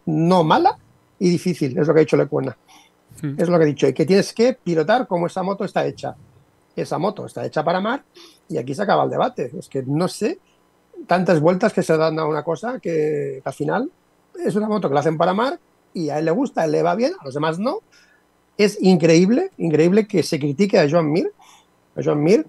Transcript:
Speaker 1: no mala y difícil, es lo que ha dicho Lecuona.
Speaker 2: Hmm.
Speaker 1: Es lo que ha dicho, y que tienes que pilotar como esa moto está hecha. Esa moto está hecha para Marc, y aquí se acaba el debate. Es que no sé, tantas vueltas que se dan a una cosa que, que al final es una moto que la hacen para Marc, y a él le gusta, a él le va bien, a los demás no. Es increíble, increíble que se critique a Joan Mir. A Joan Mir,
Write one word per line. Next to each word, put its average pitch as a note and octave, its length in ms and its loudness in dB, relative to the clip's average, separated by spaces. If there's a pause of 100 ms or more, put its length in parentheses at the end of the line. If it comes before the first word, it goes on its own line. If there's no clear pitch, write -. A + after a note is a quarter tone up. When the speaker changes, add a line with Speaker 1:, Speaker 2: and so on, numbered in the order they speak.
Speaker 1:
no E3 380 2
mala C#4 340 2 (420)
y F3+ 100 2
difícil, D#3 480 -2
es D3+ 100 0
lo E3 60 2
que - 60 6
ha D#3 40 8
dicho C#3+ 140 0
Lecuona. C#3+ 380 -2 (680)
Speaker 2:
Hmm. C#3+ 160 -8
Speaker 1:
Es E3+ 120 -2
lo F3 80 2
que D#3+ 60 4
ha D3+ 40 4
dicho, C#3 200 0
y C3+ 60 0
que D#3 120 0
tienes F#3+ 280 2
que A#3+ 200 2
pilotar E3+ 540 -2
como F3 200 -2
esa F#3 160 -6
moto G3 220 -6
está D#3+ 200 -4
hecha. C#3 300 -8 (600)
Esa D3+ 220 -6
moto F#3+ 280 -6
está B2 200 -10
hecha D3+ 180 -4
para F3 180 -2
Marc, A#3 240 -6 (420)
y D3+ 100 -8
aquí C3 160 -6
se F#3 100 -6
acaba E3 200 2
el C3+ 60 -2
debate. D3 480 -4
Es - 100 -14
que C3+ 160 -6
no D3 240 -2
sé, A#3+ 320 -6 (680)
tantas F3 340 2
vueltas F#3 320 2
que F3+ 100 0
se D#3+ 140 0
dan D#3+ 220 0
a D#3+ 60 -2
una D3+ 180 -4
cosa A3 360 -6
que, D3+ 640 -4
que - 0 -
al C#3 100 -6
final E3+ 380 -4 (540)
es F#3 100 0
una G#3+ 120 -2
moto F#3 200 -2
que C#3 60 0
la C#3+ 80 2
hacen D#3+ 160 0
para F3 160 2
Marc, C4 260 -2 (340)
y D#3+ 160 -4
a D3 100 -2
él D#3+ 60 -2
le D#3+ 60 2
gusta, A3 300 -2
a E3 40 0
él D3+ 60 0
le D#3 120 2
va F3 120 2
bien, B3+ 240 0
a D3+ 60 -16
los C3 80 -12
demás D#3+ 260 -4
no. C#4+ 200 -4 (800)
Es G3+ 240 2
increíble, F#3 760 4
increíble F3 500 2
que E3 160 0
se D#3 160 -4
critique E3 400 0
a D3 100 4
Joan D#3 220 2
Mir. C#4 200 -2 (640)
A C#3+ 80 -6
Joan D3 200 0
Mir, G#3+ 260 4